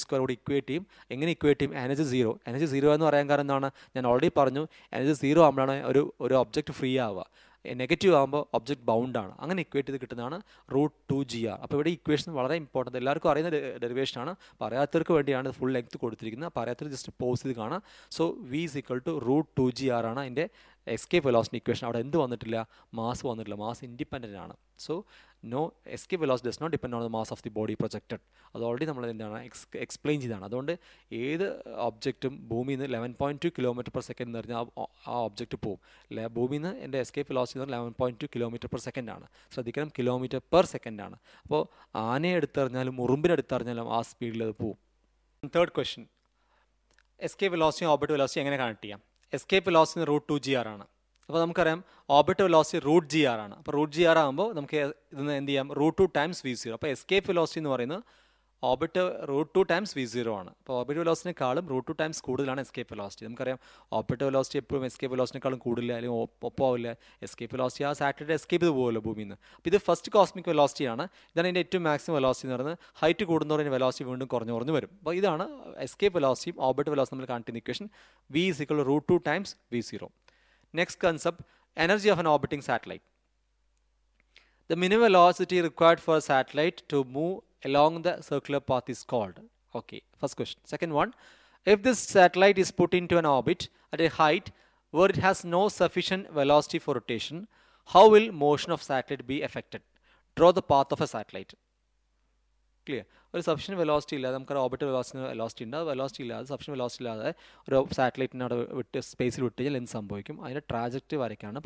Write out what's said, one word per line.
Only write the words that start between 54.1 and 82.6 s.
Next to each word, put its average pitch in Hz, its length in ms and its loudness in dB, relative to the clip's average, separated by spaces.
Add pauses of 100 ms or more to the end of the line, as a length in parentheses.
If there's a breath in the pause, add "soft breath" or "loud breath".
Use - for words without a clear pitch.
ആർ 160 100 8
ആകുമ്പോൾ 147 260 0 (120)
നമുക്ക് 143 240 -4
ഇതിൽ - 380 -8
നിന്ന് 147 200 -2
എന്ത് 139 100 -4
ചെയ്യാം? 135 160 0 (140)
റൂട്ട് 156 200 4
ടു 190 60 8 (120)
ടൈംസ് 160 280 -2
വി 127 140 -2
സീറോ. 113 180 -6
അപ്പോൾ 156 160 -4
എസ്കേപ്പ് 190 380 0
വെലോസിറ്റി 165 300 0
എന്ന് 147 120 -2
പറയുന്നത് 131 280 -4 (640 soft breath)
ഓർബിറ്റ് 160 340 0 (280)
റൂട്ട് 147 260 -2
ടു 190 140 6
ടൈംസ് 185 280 0
വി 131 140 0
സീറോ 117 260 -2
ആണ്. 90 120 -12 (100)
അപ്പോൾ 135 180 -8
ഓർബിറ്റ് 139 240 -4
വെലോസിറ്റിനേക്കാളും 165 720 0
റൂട്ട് 127 180 -2
ടു 156 100 -4
ടൈംസ് 156 280 -4
കൂടുതലാണ് 131 380 -2
എസ്കേപ്പ് - 280 -12
വെലോസിറ്റി. 104 340 -12
നമുക്കറിയാം 127 300 -6 (380 soft breath)
ഓർബിറ്റ് 120 340 -2
വെലോസിറ്റി 135 320 0
എപ്പോഴും 135 260 -4
എസ്കേപ്പ് 127 280 -6
വെലോസിറ്റിനേക്കാളും 131 500 -2
കൂടില്ല, 120 320 -2
അല്ലെങ്കിൽ 117 260 -4
ഒപ്പ-, - 260 -12
ഒപ്പം 139 180 0
ആവില്ല. 120 200 -2 (380 soft breath)
എസ്കേപ്പ് 117 300 -12
വെലോസിറ്റി 127 320 -4
ആ 147 120 -2
സാറ്റലൈറ്റ് 147 380 0
എസ്കേപ്പ് 175 260 0
ചെയ്ത് 160 140 4
പോകുമല്ലോ 117 300 0
ഭൂമിയിൽ 107 200 -8
നിന്ന്. 98 100 -14 (200 soft breath)
അപ്പോൾ - 140 -4
ഇത് 202 60 6 (100)
ഫസ്റ്റ് - 280 0
കോസ്മിക് 180 360 4
വെലോസിറ്റി 143 400 4
ആണ്. 139 140 -4 (260 soft breath)
ഇതാണ് 170 160 0
ഇതിൻ്റെ 180 180 0
ഏറ്റവും 180 240 -2
മാക്സിമം 147 300 0
വെലോസിറ്റി 131 280 0
എന്ന് 127 100 -4
പറയുന്നത്. 147 200 -6 (240 soft breath)
ഹൈറ്റ് 170 300 4
കൂടുന്നതോറും 151 320 2
ഇതിൻ്റെ 135 140 0
വെലോസിറ്റി 127 320 0
വീണ്ടും 127 240 -6
കുറഞ്ഞു 117 220 -2
കുറഞ്ഞു 135 220 -2
വരും. - 220 -6
അപ്പോൾ 160 200 -4
ഇതാണ് 185 260 0 (420)
എസ്കേപ്പ് 196 320 0
വെലോസിറ്റിയും 139 380 0 (100)
ഓർബിറ്റ് 143 260 0
വെലോസിറ്റി 135 220 0
നമ്മൾ 127 180 -10
കാണിക്കുന്ന 117 300 -8
ഇക്വേഷൻ. 202 240 -8 (460 soft breath)
V 175 180 2
is 135 120 -4
equal 147 180 0
to 127 100 0
root 147 200 2
two 175 80 4 (100)
times 185 200 -2 (220)
V 120 200 -4
zero. 104 160 -12 (720 soft breath)
Next 180 260 -2
concept, 165 340 0 (460 soft breath)
energy 202 280 4
of 165 100 4
an 165 100 2
orbiting 139 340 0